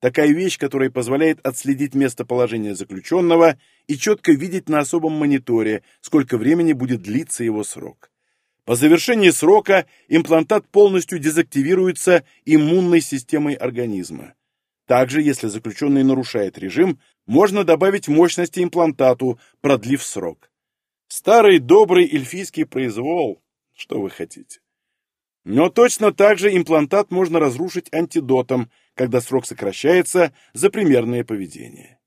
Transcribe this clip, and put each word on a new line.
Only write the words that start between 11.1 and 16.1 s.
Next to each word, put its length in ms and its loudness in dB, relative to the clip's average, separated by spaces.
дезактивируется 1040 0
иммунной 560 2
системой 540 -6
организма. 800 -8
Также, 360 0
если 260 -2
заключённый 560 -2
нарушает 540 -2